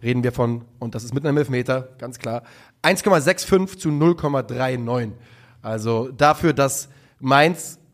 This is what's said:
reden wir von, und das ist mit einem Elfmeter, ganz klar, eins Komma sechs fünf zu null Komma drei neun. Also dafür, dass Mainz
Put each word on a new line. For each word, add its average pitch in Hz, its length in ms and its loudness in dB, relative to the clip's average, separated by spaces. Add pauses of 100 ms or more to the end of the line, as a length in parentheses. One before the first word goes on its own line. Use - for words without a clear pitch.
reden 123 220 0
wir 123 80 0
von, 117 320 -2 (140)
und 117 160 -10
das 113 100 -8
ist 120 100 -10
mit 143 120 -4
einem 143 120 2
Elfmeter, 127 500 -2 (100)
ganz 123 200 -14
klar, 117 240 -6 (400)
eins 185 200 2
Komma 190 180 4
sechs 175 240 0
fünf 190 340 2
zu 156 120 -2
null 156 240 4
Komma 143 280 -2
drei 123 340 -4
neun. 117 380 -4 (480)
Also 113 480 -2
dafür, 147 420 4
dass 135 360 -2 (300)
Mainz 147 600 2 (160)